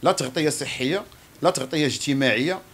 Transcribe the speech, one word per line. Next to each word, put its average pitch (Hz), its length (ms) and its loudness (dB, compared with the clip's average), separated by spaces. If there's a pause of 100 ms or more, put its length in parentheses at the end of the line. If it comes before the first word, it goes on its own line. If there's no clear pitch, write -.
لا 180 100 4
تغطية 151 360 0
صحية، 139 560 -2 (380)
لا 165 80 4
تغطية 151 360 0
اجتماعية 135 720 0 (140)